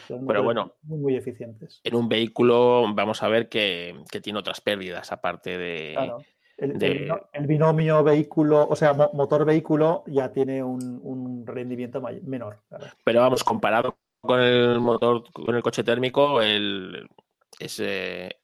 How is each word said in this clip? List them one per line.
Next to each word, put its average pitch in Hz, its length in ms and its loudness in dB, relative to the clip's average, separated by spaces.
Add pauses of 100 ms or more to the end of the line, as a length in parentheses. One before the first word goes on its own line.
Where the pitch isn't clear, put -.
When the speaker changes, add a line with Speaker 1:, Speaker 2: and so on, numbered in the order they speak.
Speaker 1:
son - 0 -
Speaker 2:
Pero 127 140 -10
Speaker 1:
motores 113 220 0
Speaker 2:
bueno, 113 300 -2 (100)
Speaker 1:
muy, 156 160 -8
muy 139 180 0
eficientes. 117 680 -12
Speaker 2:
en 113 120 -2
un 120 120 2
vehículo 120 840 4
vamos 104 280 -2
a 107 60 0
ver 113 220 2
que, 87 460 -2 (140)
que 98 120 -10
tiene 104 180 -6
otras 90 220 -8
pérdidas, 92 500 -4
aparte 90 460 -6
de, 85 380 -8
Speaker 1:
Claro. 135 280 -6 (340)
El, 139 140 -4
el - 80 -6
Speaker 2:
de 95 100 2
Speaker 1:
bino-, 95 440 -4
el 143 140 -6
binomio 156 560 2
vehículo, 147 680 4
o 151 60 0
sea, 147 180 4
mo-, 147 200 4
motor-vehículo 156 920 2
ya 135 260 -2
tiene 131 320 -2
un, 127 400 -8
un 127 420 -10
rendimiento 123 540 -8
may-, 117 220 -10
menor, 120 480 -10
claro. - 160 -16 (180)
Speaker 2:
Pero 117 160 4
vamos, 123 240 4
comparado 113 540 0 (240)
con 127 180 2
el 123 400 4
motor, 120 440 2 (100)
con - 220 -2
el 117 80 0
coche 113 200 -2
térmico, 123 560 2
el, 101 680 -2 (500)
es, - 200 -10
eh, 92 500 -6 (140)